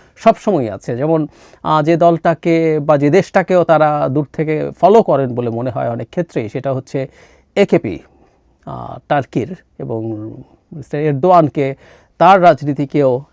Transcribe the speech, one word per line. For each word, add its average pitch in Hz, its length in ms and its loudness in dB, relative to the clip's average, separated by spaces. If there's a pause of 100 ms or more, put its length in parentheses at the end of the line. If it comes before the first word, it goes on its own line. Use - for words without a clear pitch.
(160)
সবসময়ই 180 540 0
আছে। 117 260 -8
যেমন, 156 300 -2 (360)
আহ, 156 200 0
যে 165 140 2
দলটাকে 165 840 0
বা 151 160 2
যে 143 120 0
দেশটাকেও 180 540 2
তারা 151 440 2
দূর 139 240 -2
থেকে 151 380 -4 (100)
ফলো 202 220 6
করেন 139 320 0
বলে 120 160 -4
মনে 113 200 -6
হয় 131 180 -4
অনেক 117 220 -8
ক্ষেত্রেই, 165 380 -6
সেটা 135 240 -6
হচ্ছে 135 360 -6 (480)
একেপি, 170 420 0 (680)
আহ, 123 320 -12 (100)
টার্কির, 147 480 -4 (220)
এবং 113 520 -8 (420)
মিস্টার 147 280 -10
এরদোয়ানকে, 147 760 0 (440)
তার 180 240 6
রাজনীতিকেও 143 920 2